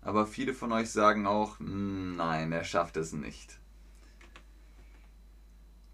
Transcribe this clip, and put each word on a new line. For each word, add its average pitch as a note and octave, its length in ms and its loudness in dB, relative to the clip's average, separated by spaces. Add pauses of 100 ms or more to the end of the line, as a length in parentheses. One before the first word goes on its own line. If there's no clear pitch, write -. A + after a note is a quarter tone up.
Aber G#2+ 240 2
viele B2+ 280 -2
von A#2 180 -4
euch A2+ 180 2
sagen G#2 360 6
auch, G#2 320 2
"Hm, F#2+ 580 -4
nein, D#2+ 360 0
er E2 120 -2
schafft E2+ 320 0
es D#2+ 160 -4
nicht." - 460 -10 (2250)